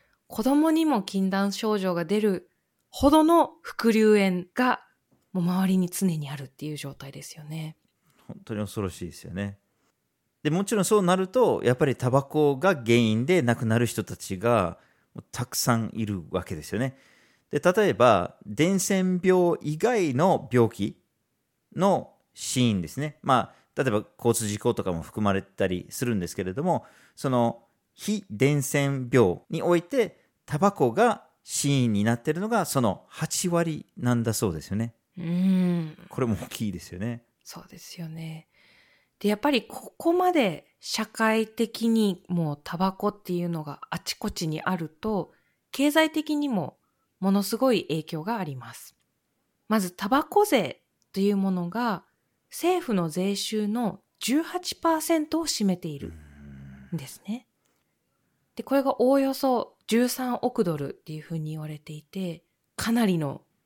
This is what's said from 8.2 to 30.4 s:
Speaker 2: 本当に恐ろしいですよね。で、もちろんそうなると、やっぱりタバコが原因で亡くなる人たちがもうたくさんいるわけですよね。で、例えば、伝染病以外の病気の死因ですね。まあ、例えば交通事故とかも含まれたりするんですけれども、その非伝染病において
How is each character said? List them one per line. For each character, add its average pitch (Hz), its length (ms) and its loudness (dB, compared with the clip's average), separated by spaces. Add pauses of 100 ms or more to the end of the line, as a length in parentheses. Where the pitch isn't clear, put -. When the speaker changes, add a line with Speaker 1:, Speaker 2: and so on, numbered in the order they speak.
Speaker 2:
本 - 160 -16
当 117 100 -8
に 107 60 -6
恐 104 220 -6
ろ 95 80 -2
し - 140 -12
い - 20 -8
で 82 80 -10
す - 100 -20
よ 85 100 -14
ね。 101 260 -8 (840)
で、 151 60 0
も 180 160 0
ち 220 100 -2
ろ 202 60 2
ん 170 40 2
そ 214 120 4
う 202 40 4
な 180 140 4
る 190 140 0
と、 185 340 4
や 120 80 4
っ 127 60 2
ぱ 160 80 2
り 131 100 2
タ 127 140 -2
バ 135 120 4
コ 143 360 2
が 175 180 2
原 117 200 2
因 117 300 4
で 175 160 4
亡 120 140 2
く - 100 -4
な 113 140 4
る 120 60 2
人 113 180 -2
た - 140 -10
ち - 200 -8
が 98 400 2 (360)
も - 80 -16
う - 100 -14
た 127 140 -6
く - 100 -12
さ 117 220 0
ん 113 160 -4
い 113 120 -4
る 98 260 -6
わ 90 120 -2
け 92 120 -10
で 76 80 -10
す - 100 -14
よ 101 60 -2
ね。 131 180 -6 (520)
で、 147 100 -2
例 185 300 2
え 123 40 2
ば、 104 520 4
伝 165 340 0
染 185 420 0
病 180 400 4
以 151 160 -4
外 196 360 0
の 143 380 2
病 117 180 6
気 - 280 -6 (760)
の 175 380 0 (200)
死 - 280 -4
因 107 200 2
で 80 60 -8
す - 120 -12
ね。 147 220 -8
ま 127 320 0 (220)
あ、 - 60 -2
例 131 60 0
え 120 40 0
ば 104 140 0 (120)
交 117 160 2
通 110 140 -2
事 104 120 -4
故 117 140 0
と 101 100 -6
か 92 100 -4
も 82 80 -6
含 - 220 -6
ま 101 100 2
れ 95 80 0
た - 260 -4
り 90 220 -4
す - 160 -6
る 120 100 0
ん 98 40 0
で 87 80 -4
す - 80 -10
け 101 80 -6
れ 92 100 -6
ど 135 100 -6
も、 170 220 -2 (300)
そ - 140 -4
の 120 340 0 (300)
非 - 360 -6
伝 135 340 2
染 139 480 -2
病 110 380 4
に 160 120 -6
お 175 140 4
い 165 60 2
て 220 360 -2 (280)